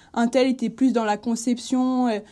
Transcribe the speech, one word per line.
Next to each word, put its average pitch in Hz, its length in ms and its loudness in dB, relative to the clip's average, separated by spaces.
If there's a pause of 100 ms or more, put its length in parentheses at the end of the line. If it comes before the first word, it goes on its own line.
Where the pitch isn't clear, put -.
(140)
un 233 140 2
tel 254 200 2
était 247 220 -2
plus 254 240 2
dans 226 120 0
la 208 120 0
conception, 247 920 0
euh, 214 100 -2 (120)